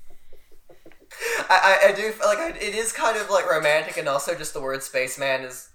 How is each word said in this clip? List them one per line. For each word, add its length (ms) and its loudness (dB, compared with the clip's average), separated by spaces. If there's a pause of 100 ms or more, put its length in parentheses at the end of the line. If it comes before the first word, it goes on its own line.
(1500)
I, 340 6
I, 60 10
I 20 4
do 200 -2
feel 160 0
like 100 4
I, 120 -4
it 260 -6
is 160 -2
kind 260 0
of, 120 -4
like, 200 2
romantic, 480 2
and 100 -4
also 260 -2
just 200 -8
the 80 -6
word 200 -4
spaceman 600 -2
is, 340 -12